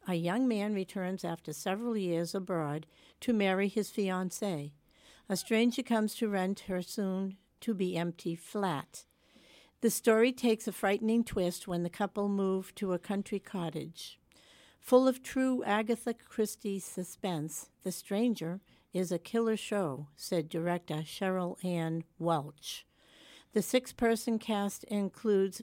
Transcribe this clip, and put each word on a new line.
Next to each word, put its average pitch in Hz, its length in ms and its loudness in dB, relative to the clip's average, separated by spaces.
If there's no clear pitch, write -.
A 185 80 0
young 175 320 2
man 214 280 0
returns 190 500 -4
after 165 280 -4
several 220 440 -2
years 170 360 0
abroad 165 540 -2
to 247 100 2
marry 196 340 4
his 202 240 0
fiancée. 185 800 -2
A 190 80 0
stranger 233 460 2
comes 214 320 2
to 220 140 -2
rent 196 400 0
her 185 120 0
soon-to-be-empty 185 1600 -2
flat. - 680 -4
The 226 100 4
story 226 420 6
takes 240 340 2
a 208 60 -4
frightening 220 500 2
twist 180 460 -2
when 175 160 0
the 175 40 -2
couple 202 400 -2
move 190 460 0
to 185 200 -2
a 175 40 0
country 196 400 -4
cottage. 165 800 -6
"Full 254 260 8
of 254 160 2
true 262 400 0
Agatha 220 520 0
Christie 208 640 -4
suspense, 170 920 -6
The 180 80 -4
Stranger 202 680 -2
is 180 200 0
a 170 80 0
killer 226 360 0
show," 151 600 -2
said 160 320 -2
director 170 560 -2
Cheryl 185 600 -4
Ann 165 380 0
Welch. 156 720 -2
The 208 100 2
six-person 233 800 0
cast 202 440 -2
includes 196 800 0